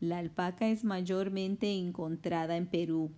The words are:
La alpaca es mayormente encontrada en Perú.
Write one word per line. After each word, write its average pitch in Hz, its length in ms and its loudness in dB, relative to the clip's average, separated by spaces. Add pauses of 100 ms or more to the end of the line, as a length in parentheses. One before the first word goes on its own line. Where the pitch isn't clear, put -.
La 170 180 0
alpaca 180 500 0
es 220 160 2
mayormente 190 880 0
encontrada 170 840 -2
en 175 100 0
Perú. 165 520 0